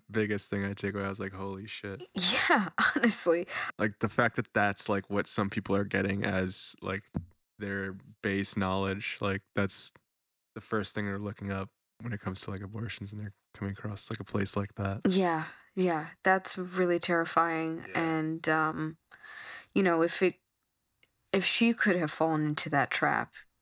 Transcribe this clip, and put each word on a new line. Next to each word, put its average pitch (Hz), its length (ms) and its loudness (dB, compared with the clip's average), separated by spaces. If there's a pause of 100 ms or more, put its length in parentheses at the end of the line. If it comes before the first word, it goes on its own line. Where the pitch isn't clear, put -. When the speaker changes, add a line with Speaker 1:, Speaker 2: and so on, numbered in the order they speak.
(120)
Speaker 1:
biggest 104 360 0
thing 101 160 0
I 98 100 -2
take 101 200 -4
away. 98 100 -2
I 98 40 -2
was 98 100 -6
like, 98 140 -6
"Holy 95 340 -8
shit." 101 360 -10 (120)
Speaker 2:
Yeah, 202 540 2 (100)
<laughs> - 180 4
honestly. 175 520 2 (320)
Speaker 1:
Like, 104 180 0
the 113 100 0
fact 117 280 2
that - 180 -4
that's, 104 340 2
like, 98 220 0
what 101 160 0
some 101 240 0
people 101 240 -2
are 101 100 4
getting 98 400 0
as, 95 560 0
like, 95 220 -4 (560)
their 98 380 -4 (260)
base 98 340 0
knowledge, 98 640 0
like, 98 220 -2 (140)
that's - 360 0 (600)
the 113 60 -12
first 104 340 -4
thing 104 120 -4
they're 98 120 -4
looking 101 320 -6
up 95 200 -4 (300)
when 117 120 -8
it - 80 -6
comes 98 220 -4
to, - 80 -6
like, 98 120 -8
abortions, 104 500 -8
and 104 80 -8
they're 104 120 -8 (220)
coming 98 180 -4
across, 101 380 -6
like, 110 100 -6
a 101 40 -10
place 101 320 -2
like 101 200 -4
that. 98 320 -2
Speaker 2:
Yeah, 175 360 2 (300)
yeah, 165 340 0 (140)
that's 190 340 2
really 180 440 2
terrifying. 165 880 2
Speaker 1:
Yeah. - 120 0
Speaker 2:
And, 160 480 0
um, 156 480 2 (760)
you 202 80 4
know, 170 200 6
if 170 200 2
it, 180 120 4 (1000)
if 196 120 4
she 233 300 4
could 202 220 4
have 165 160 0
fallen 156 340 2
into 151 240 -2
that 139 220 2
trap, 131 420 0 (280)